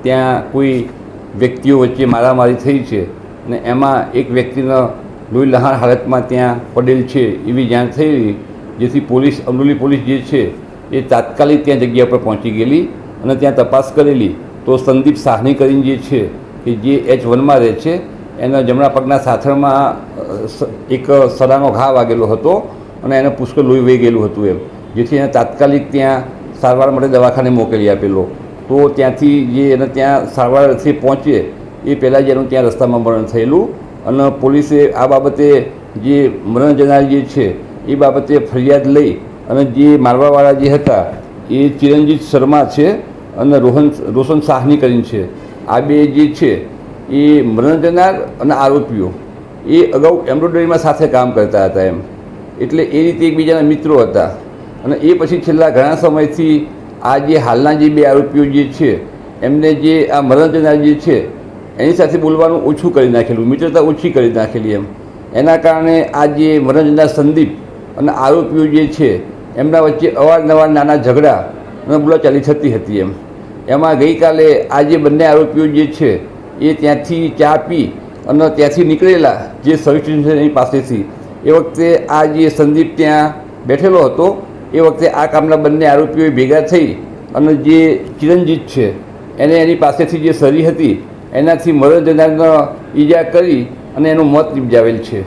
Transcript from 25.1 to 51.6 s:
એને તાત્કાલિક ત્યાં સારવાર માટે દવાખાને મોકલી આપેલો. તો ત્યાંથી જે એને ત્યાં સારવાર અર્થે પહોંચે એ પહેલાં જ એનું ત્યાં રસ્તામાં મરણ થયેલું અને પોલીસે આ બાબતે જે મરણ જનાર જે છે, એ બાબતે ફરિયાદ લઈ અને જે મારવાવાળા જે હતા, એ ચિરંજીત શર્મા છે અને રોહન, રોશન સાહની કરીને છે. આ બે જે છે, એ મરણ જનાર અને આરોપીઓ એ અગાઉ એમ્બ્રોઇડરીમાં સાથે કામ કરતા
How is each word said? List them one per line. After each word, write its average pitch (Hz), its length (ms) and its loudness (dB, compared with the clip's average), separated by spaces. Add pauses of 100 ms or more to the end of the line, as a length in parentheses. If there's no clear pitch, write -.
એને 139 120 0
તાત્કાલિક 135 640 0
ત્યાં 135 300 0 (400)
સારવાર 131 300 2
માટે 131 160 0
દવાખાને 127 420 2
મોકલી 110 400 0
આપેલો. 98 340 0 (460)
તો 143 200 4
ત્યાંથી 139 560 0
જે 135 280 0
એને 131 140 0
ત્યાં 135 460 -2
સારવાર 131 300 2
અર્થે 139 280 2
પહોંચે 135 600 0 (340)
એ 139 100 -2
પહેલાં 135 300 2
જ 135 40 -2
એનું 131 200 0
ત્યાં 131 140 0
રસ્તામાં 120 400 0
મરણ 113 200 0
થયેલું 123 640 -2 (180)
અને 139 240 0 (120)
પોલીસે 143 500 2
આ 127 160 -2
બાબતે 139 640 2 (320)
જે 135 420 0
મરણ 127 280 2
જનાર 139 280 4
જે 139 200 0
છે, 117 320 -2 (340)
એ 135 80 -2
બાબતે 139 420 2
ફરિયાદ 135 500 2
લઈ 147 260 2 (360)
અને 135 140 0
જે 139 340 4
મારવાવાળા 139 540 4
જે 139 180 2
હતા, 139 360 2 (460)
એ 139 180 2
ચિરંજીત 147 520 2 (100)
શર્મા 139 460 2
છે 151 140 4 (460)
અને 139 220 2
રોહન, 135 320 2 (220)
રોશન 135 260 0
સાહની 147 380 0
કરીને 123 240 2
છે. 101 260 -6 (400)
આ 117 120 0
બે 147 260 2
જે 147 280 2
છે, 113 320 0 (440)
એ 147 320 4
મરણ 123 400 0
જનાર 175 320 2 (280)
અને 143 120 0
આરોપીઓ 135 560 0 (580)
એ 170 240 2
અગાઉ 160 360 2
એમ્બ્રોઇડરીમાં 165 500 0
સાથે 156 300 0
કામ 127 240 0
કરતા 104 340 0